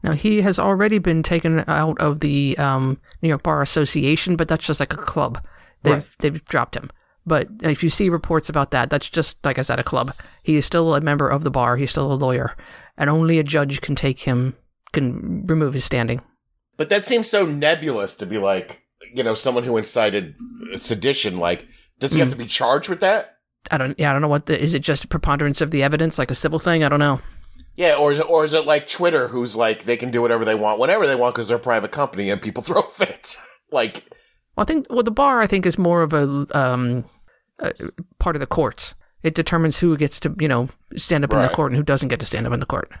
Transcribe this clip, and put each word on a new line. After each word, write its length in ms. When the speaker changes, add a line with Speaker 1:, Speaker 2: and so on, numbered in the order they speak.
Speaker 1:
Now, 80
he 300
has 180
already 400
been 240
taken 440
out 320
of 200
the, 380
um, 420
New 80
York 140
Bar 180
Association, 720
but 140
that's 180
just 140
like 120
a 40
club. 440
They've, 100
Speaker 2:
Right. 120
Speaker 1:
they've 260
dropped 300
him. 140
But 200
if 200
you 80
see 200
reports 400
about 200
that, 220
that's 180
just, 340
like 140
I 60
said, 160
a 40
club. 300
He 140
is 100
still 260
a 80
member 260
of 160
the 60
bar. 260
He's 140
still 220
a 20
lawyer. 420
And 100
only 300
a 40
judge 380
can 140
take 240
him, 360
can 540
remove 260
his 100
standing. 380
Speaker 3:
But 120
that 140
seems 240
so 200
nebulous 680
to 100
be 100
like, 460
you 120
know, 100
someone 300
who 120
incited 600
sedition, 640
like, 300
does 160
he 60
have 80
Speaker 1:
Mm. 60
Speaker 3:
to 40
be 80
charged 440
with 100
that? 380
Speaker 1:
I 80
don't, 200
yeah, 120
I 20
don't 80
know 60
what 180
the, 180
is 120
it 80
just 260
preponderance 520
of 100
the 100
evidence, 380
like 100
a 60
civil 240
thing? 240
I 60
don't 100
know. 220
Speaker 3:
Yeah, 200
or 160
is 80
it, 100
or 160
is 80
it 140
like 200
Twitter, 420
who's 260
like, 300
they 120
can 140
do 100
whatever 240
they 80
want, 240
whenever 300
they 80
want, 180
'cause 140
they're 100
a 20
private 320
company 380
and 100
people 240
<laughs> 0
throw 200
fits? 540
Like, 340
Speaker 1:
Well, 80
I 40
think, 220
well, 140
the 80
bar, 300
I 60
think, 180
is 120
more 260
of 100
a, 320
um, 460
a 140
part 180
of 20
the 80
courts. 460
It 120
determines 440
who 180
gets 240
to, 180
you 80
know, 220
stand 300
up 80
in 60
the 80
Speaker 3:
Right. 80
Speaker 1:
court 160
and 60
who 60
doesn't 260
get 120
to 40
stand 220
up 60
in 80
the 40
court. 240